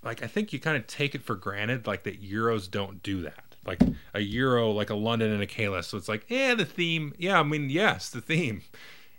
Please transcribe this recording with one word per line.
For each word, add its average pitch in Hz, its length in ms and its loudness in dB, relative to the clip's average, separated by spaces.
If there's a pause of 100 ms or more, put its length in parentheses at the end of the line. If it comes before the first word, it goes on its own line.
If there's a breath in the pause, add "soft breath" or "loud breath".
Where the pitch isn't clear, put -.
like, 117 180 -8
I 120 60 -6
think 214 240 -2
you 139 80 -4
kinda 151 220 0
take - 340 -4
it 113 80 -8
for 113 120 -2
granted, 104 520 -4
like, 101 160 -2
that 95 180 -8
Euros 104 480 -2
don't 98 340 -4
do 98 180 -2
that. - 340 -12 (100)
Like, 95 140 -6 (340 loud breath)
a 101 60 -2
Euro, 117 500 4
like, 104 200 2
a 107 60 0
London 110 360 2
and 104 100 2
a 98 60 0
Kalis, 98 400 -2
so 107 100 -6
it's 98 120 -8
like, 107 200 -4
"Eh, 254 260 2
the 208 100 2
theme," 165 520 -2
yeah, 185 220 4
I 156 40 6
mean, 147 260 0
yes, 160 400 0
the 123 100 -8
theme 151 440 -2 (560 loud breath)